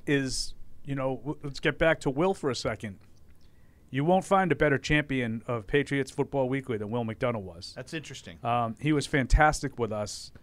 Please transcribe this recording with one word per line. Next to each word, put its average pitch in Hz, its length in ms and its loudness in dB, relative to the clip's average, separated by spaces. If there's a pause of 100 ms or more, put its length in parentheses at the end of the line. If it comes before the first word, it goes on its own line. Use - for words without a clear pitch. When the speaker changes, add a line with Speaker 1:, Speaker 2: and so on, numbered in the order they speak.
Speaker 1:
is, 139 460 0 (300)
you 139 120 -6
know, 131 220 -2
w-, 143 260 -8
let's - 160 -8
get 147 180 2
back 160 240 4
to 156 80 0
Will 160 240 2
for 151 160 -2
a 120 60 -2
second. 110 420 -6 (960)
You 135 120 -2
won't 185 220 4
find 190 260 4
a - 40 2
better 147 240 4
champion 131 680 0
of 117 200 -4
Patriots 139 420 0
Football 135 400 -2
Weekly 131 280 -4
than 104 120 -6
Will 117 160 -2
McDonough 113 380 -2
was. 87 320 -14
Speaker 2:
That's - 180 -14
interesting. 127 500 -12
Speaker 1:
Um, 117 380 0
he 151 120 2
was 143 120 2
fantastic 147 720 4
with 113 160 0
us. - 380 -6 (120)